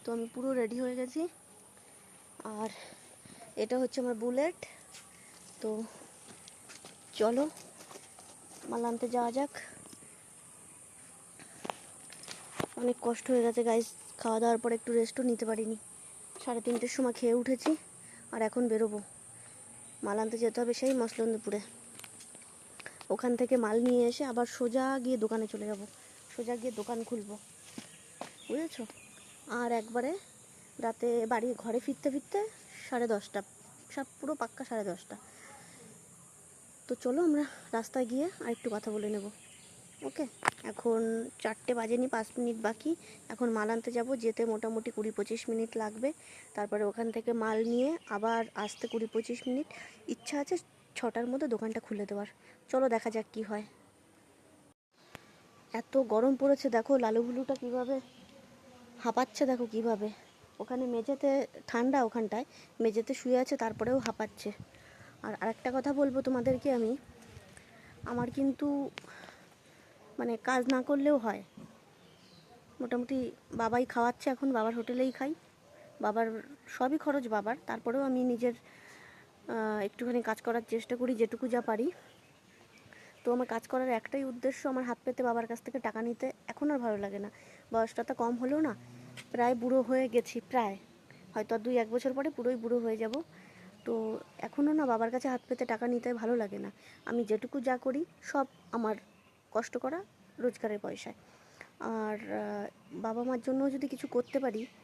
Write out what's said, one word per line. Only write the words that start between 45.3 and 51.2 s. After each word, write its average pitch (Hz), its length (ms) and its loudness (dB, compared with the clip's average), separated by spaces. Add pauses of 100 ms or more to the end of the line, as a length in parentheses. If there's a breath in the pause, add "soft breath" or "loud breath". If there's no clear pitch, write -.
মিনিট 226 280 -2
লাগবে। 220 360 -2 (400 loud breath)
তারপরে 208 300 0
ওখান 226 280 0
থেকে 233 220 0
মাল 220 300 2
নিয়ে 247 340 4 (120)
আবার 226 360 2 (100)
আসতে 208 320 -6
কুড়ি 226 260 -2
পঁচিশ 226 340 -2
মিনিট। 254 200 0 (400 loud breath)
ইচ্ছা 285 320 -4
আছে 285 160 0 (400)
ছটার 233 320 -2